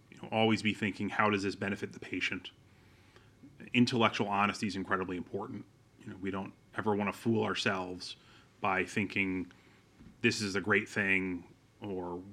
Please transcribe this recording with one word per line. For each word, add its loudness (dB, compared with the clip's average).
you -20
know, -12
always 6
be 2
thinking, -2
"How 4
does 4
this -2
benefit -6
the -14
patient?" -6
Intellectual 4
honesty 2
is -4
incredibly -2
important. -8
You -12
know, -12
we -4
don't -6
ever 2
wanna 0
fool 0
ourselves -4
by 2
thinking, -2
"This 2
is -2
a 0
great 4
thing," 0
or, -6